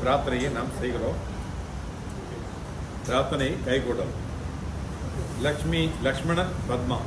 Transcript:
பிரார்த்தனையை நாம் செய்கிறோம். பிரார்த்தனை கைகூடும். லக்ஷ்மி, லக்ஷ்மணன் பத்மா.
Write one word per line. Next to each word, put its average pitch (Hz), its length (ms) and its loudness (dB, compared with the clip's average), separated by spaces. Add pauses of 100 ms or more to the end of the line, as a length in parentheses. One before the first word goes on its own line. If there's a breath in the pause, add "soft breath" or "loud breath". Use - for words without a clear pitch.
பிரார்த்தனையை 135 540 4
நாம் 131 220 -2
செய்கிறோம். 117 400 0 (1900)
பிரார்த்தனை 135 420 4 (180)
கைகூடும். 123 460 2 (1300)
லக்ஷ்மி, 160 400 2 (240)
லக்ஷ்மணன் 170 480 2 (140)
பத்மா. 123 360 2